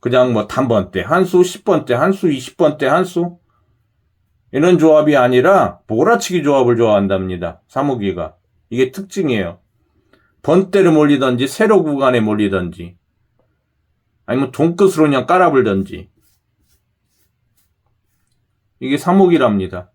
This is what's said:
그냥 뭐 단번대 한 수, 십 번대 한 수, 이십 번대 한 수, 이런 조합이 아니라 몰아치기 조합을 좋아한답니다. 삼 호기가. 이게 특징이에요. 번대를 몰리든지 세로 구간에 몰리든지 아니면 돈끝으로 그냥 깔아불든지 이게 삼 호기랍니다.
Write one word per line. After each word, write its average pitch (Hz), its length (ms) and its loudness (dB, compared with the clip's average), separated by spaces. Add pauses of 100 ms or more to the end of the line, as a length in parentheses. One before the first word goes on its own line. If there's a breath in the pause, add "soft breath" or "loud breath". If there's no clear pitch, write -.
그냥 127 320 0
뭐 107 140 -2
단번대 98 560 -2
한 175 240 0
수, 180 180 2
십 - 180 -10
번대 160 300 -2
한 147 200 0
수, 190 200 -2
이십 131 240 -10
번대 151 300 0
한 170 180 0
수, 175 340 -6 (1120)
이런 170 280 2
조합이 151 360 4
아니라 127 720 2
몰아치기 175 560 0
조합을 131 360 2
좋아한답니다. 95 920 -2
삼 139 220 -4
호기가. 92 440 -6 (360)
이게 127 220 -2
특징이에요. 127 680 -6 (840)
번대를 185 500 2
몰리든지 135 540 2
세로 208 360 2
구간에 135 380 0
몰리든지 92 760 -4 (1300)
아니면 131 280 -4
돈끝으로 170 520 0
그냥 139 220 0
깔아불든지 117 840 0 (2750)
이게 135 160 -4
삼 175 220 0
호기랍니다. 107 760 0